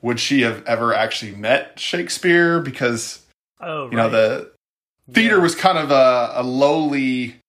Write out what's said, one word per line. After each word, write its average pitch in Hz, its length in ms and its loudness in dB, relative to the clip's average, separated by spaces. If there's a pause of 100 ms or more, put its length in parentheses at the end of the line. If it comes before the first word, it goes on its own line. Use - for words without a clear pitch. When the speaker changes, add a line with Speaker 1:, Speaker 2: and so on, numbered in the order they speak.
Speaker 1:
would 120 160 -2
she 139 240 0
have 113 240 -2
ever 117 260 0
actually 107 440 -4
met 110 420 -2
Shakespeare? 170 840 0
Because, 123 640 -6 (360)
Speaker 2:
Oh, 156 300 -10
Speaker 1:
you 117 60 -6
know, 113 80 0
Speaker 2:
right. 113 80 0
Speaker 1:
the 113 400 -2 (600)
theater 226 240 2
Speaker 2:
Yeah. 180 60 4
Speaker 1:
was 170 120 0
kind 185 240 2
of 143 140 0
a, 127 420 4
a 123 80 -2
lowly 131 960 0 (120)